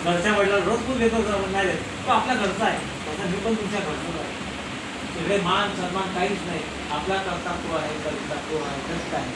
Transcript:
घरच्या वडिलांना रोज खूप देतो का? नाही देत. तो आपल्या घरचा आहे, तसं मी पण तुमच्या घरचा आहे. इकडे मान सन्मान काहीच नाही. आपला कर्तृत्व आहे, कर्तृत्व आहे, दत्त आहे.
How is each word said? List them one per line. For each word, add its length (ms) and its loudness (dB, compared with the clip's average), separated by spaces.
घरच्या 300 4
वडिलांना 320 6
रोज 220 4
खूप 100 0
देतो 240 4
का? 300 2
नाही 160 2
देत. 100 2
तो 40 4
आपल्या 240 4
घरचा 300 2
आहे, 120 2
तसं 460 -6
मी 140 0
पण 160 2
तुमच्या 260 0
घरचा 400 -4
आहे. 240 -6
इकडे 200 2
मान 340 2
सन्मान 400 -2
काहीच 300 0
नाही. 140 -2
आपला 240 0
कर्तृत्व 600 -2
आहे, 180 -2
कर्तृत्व 520 -4
आहे, 380 -2
दत्त 200 -4
आहे. 220 -2